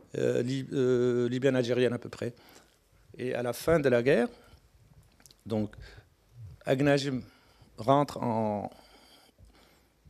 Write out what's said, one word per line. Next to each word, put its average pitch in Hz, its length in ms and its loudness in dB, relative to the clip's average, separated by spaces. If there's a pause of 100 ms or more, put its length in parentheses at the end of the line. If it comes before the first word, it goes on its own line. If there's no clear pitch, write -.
(180)
euh, 123 260 0
li-, 131 280 -6
euh, 123 560 2
libyenne 127 280 2
algérienne 123 380 2
à 120 40 -4
peu - 120 -14
près. - 240 -8 (840)
Et 123 160 -4
à 120 80 -2
la 120 120 -2
fin 160 260 2
de 139 100 2
la 120 140 4
guerre, 185 240 4 (1200)
donc, 104 260 -4 (920)
Agnajim 139 580 2 (540)
rentre 139 440 2
en, 110 480 -2 (1400)